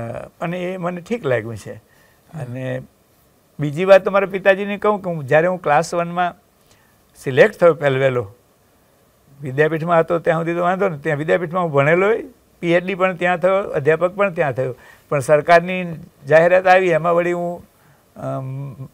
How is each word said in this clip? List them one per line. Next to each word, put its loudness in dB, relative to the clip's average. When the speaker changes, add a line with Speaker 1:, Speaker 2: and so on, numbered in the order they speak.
Speaker 1:
અને -6
એ -6
મને -8
ઠીક -6
લાગ્યું -2
છે. -14
Speaker 2:
હમ. -20
Speaker 1:
અને -8
બીજી -4
વાત 6
તો -4
મારા 0
પિતાજીને -2
કહું 0
કે -8
હું, -8
જ્યારે 4
હું -4
ક્લાસ 0
વનમાં -4
સિલેક્ટ 4
થયો 4
પહેલો 0
વહેલો, -2
વિદ્યાપીઠમાં 2
હતો 2
ત્યાં 0
સુધી -2
તો -2
વાંધો 0
નહીં, -8
ત્યાં -2
વિદ્યાપીઠમાં -2
હું -2
ભણેલો 4
હોય, 0
પી 0
એચ 2
ડી -6
પણ -2
ત્યાં 0
થયો, 2
અધ્યાપક 0
પણ 0
ત્યાં -2
થયો, -4
પણ -2
સરકારની 2
જાહેરાત 6
આવી 4
એમાં 2
વળી 0
હું, -6
અમ, -10